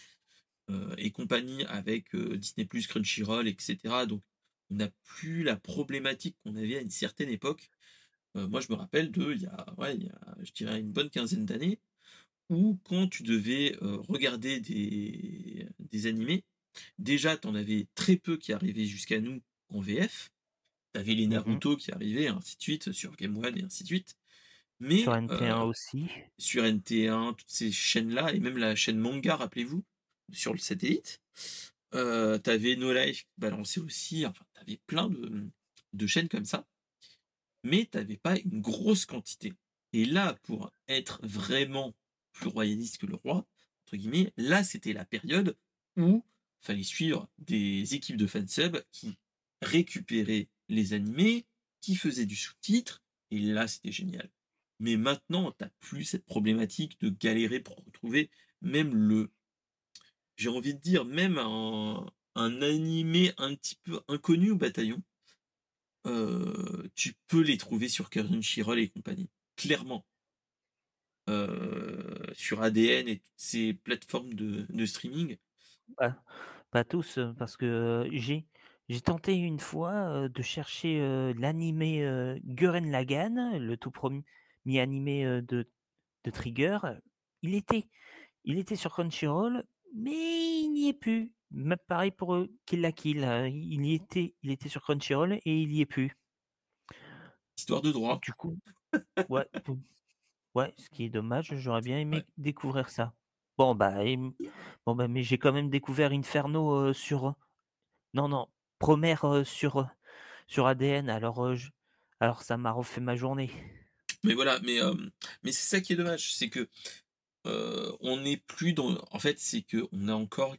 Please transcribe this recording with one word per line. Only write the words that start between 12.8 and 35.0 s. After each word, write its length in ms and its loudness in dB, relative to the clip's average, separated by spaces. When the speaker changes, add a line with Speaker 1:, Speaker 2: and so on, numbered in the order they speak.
Speaker 1:
quand 240 2
tu 140 -8
devais, 600 2
euh, 140 -2
regarder 520 -2
des, 1080 -6
des 280 -6
animés, 380 0
déjà, 380 2
t'en 180 -6
avais 400 0
très 220 6
peu 200 -2
qui 160 -8
arrivaient 320 -2
jusqu'à 360 -2
nous 200 -4
en 120 -6
V 260 0
F. 240 -10
T'avais 220 -2
les 120 4
Speaker 2:
Mhm. 60 4
Speaker 1:
Naruto 440 2
qui 160 -10
arrivaient, 360 -2
ainsi 280 -6
de 60 -14
suite, 300 -4
sur 240 -10
Game 200 -4
One 200 -4
et 60 -4
ainsi 220 -8
de 40 -12
suite. 280 -4
Mais, 220 6
Speaker 2:
Sur 120 4
N 140 2
T 180 0
un 160 2
Speaker 1:
euh, 40 2
Speaker 2:
aussi. 400 -4
Speaker 1:
sur 280 0
N 180 4
T 260 2
un, 240 0
toutes 180 -14
ces 220 0
chaînes-là, 640 2
et 60 2
même 180 -2
la 160 2
chaîne 240 2
Manga, 380 2
rappelez-vous, 480 -4
sur 200 -2
le 60 -2
satellite. 640 -2
Euh, 440 2
t'avais 380 4
No 160 2
Life 300 2
qui 160 -20
balançait 420 -2
aussi, 460 -4
enfin, 260 -8
t'avais 340 -12
plein 220 0